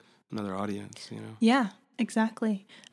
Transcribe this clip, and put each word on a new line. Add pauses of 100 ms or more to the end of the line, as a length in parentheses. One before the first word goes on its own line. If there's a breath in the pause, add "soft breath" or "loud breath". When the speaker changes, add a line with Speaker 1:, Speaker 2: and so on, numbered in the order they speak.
(300 soft breath)
Speaker 1:
another
audience,
you
know?
Speaker 2:
Yeah, (280)
exactly. (260 loud breath)